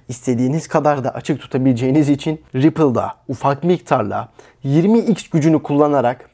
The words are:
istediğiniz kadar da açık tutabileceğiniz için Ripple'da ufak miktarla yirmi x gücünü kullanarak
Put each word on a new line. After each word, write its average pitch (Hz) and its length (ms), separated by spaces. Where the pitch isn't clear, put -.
istediğiniz 127 600
kadar 143 360
da 127 100
açık 123 260
tutabileceğiniz 131 680
için 151 340
Ripple'da 131 600
ufak 139 360
miktarla 113 640
yirmi 160 360
x 202 320
gücünü 156 320
kullanarak 143 720